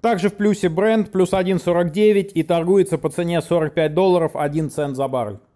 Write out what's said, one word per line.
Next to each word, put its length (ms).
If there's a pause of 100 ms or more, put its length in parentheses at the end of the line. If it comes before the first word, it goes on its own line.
Также 280
в 40
плюсе 320
Brent, 460
плюс 200
один 280
сорок 320
девять 420
и 80
торгуется 560
по 120
цене 300
сорок 360
пять 180
долларов 400
один 380
цент 240
за 120
баррель. 300 (180)